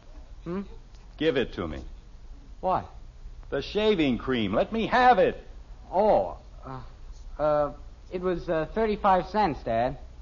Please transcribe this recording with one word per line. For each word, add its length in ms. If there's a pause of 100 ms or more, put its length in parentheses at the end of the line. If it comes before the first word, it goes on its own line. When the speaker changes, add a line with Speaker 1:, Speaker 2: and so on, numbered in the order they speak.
(440)
Speaker 1:
Hmm? 180 (560)
Speaker 2:
Give 180
it 180
to 140
me. 120 (840)
Speaker 1:
What? 240 (640)
Speaker 2:
The 140
shaving 560
cream. 340
Let 180
me 140
have 320
it. 260 (480)
Speaker 1:
Oh, 460 (280)
uh, 140 (640)
uh, 300 (400)
it 100
was, 260
uh, 280
thirty-five 540
cents, 340
Dad. 340 (240)